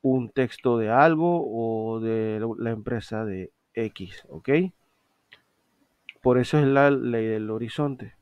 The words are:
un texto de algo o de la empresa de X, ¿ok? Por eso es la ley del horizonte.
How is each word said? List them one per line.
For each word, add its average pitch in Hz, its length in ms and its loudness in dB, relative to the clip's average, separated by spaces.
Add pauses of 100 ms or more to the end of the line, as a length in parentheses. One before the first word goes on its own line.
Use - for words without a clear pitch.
un 131 280 0
texto 123 480 0
de 110 140 0
algo 160 540 4
o 113 540 -4
de 110 400 -2 (200)
la 117 100 -4
empresa 110 560 -6
de 92 260 -8 (220)
X, 107 560 -8
¿ok? 80 200 -12 (1700)
Por 123 160 4
eso 127 200 2
es 147 80 4
la 139 260 6
ley 120 340 0
del 107 240 -2
horizonte. 117 720 -6